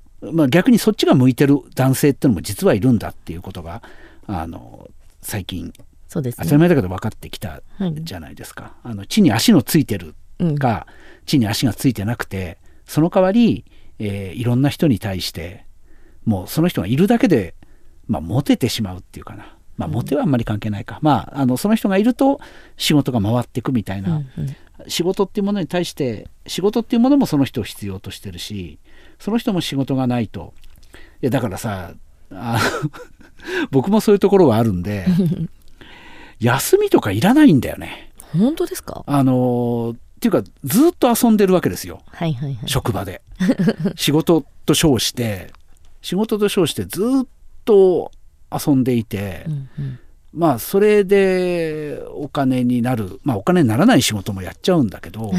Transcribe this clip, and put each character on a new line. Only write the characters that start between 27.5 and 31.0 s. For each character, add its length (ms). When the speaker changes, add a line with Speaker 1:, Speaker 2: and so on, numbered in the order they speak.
Speaker 1:
を 40
必 220
要 140
と 100
し 80
て 120
る 100
し、 400
そ 100
の 80
人 140
も 80
仕 160
事 180
が 140
な 100
い 80
と。 260